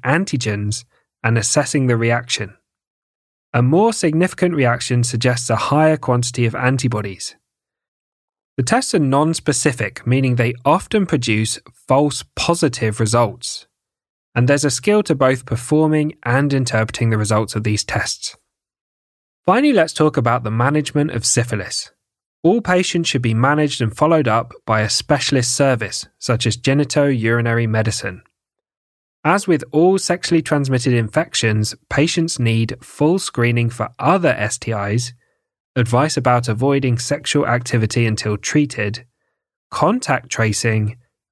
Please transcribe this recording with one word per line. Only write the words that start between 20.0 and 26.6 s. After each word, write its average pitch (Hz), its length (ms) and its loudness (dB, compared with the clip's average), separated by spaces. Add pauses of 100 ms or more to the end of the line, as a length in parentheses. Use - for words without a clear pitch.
about 120 280 0
the 107 80 -4
management 147 580 0
of 117 160 -6
syphilis. - 680 -4 (520)
All 202 180 4
patients 180 480 0
should 123 140 -2
be 113 100 0
managed 143 480 0
and 113 160 -2
followed 156 300 2
up 113 260 0 (140)
by 107 140 2
a 107 100 0
specialist - 640 0
service, 120 520 0 (120)
such 117 260 -2
as 113 100 0
genitourinary 120 1120 0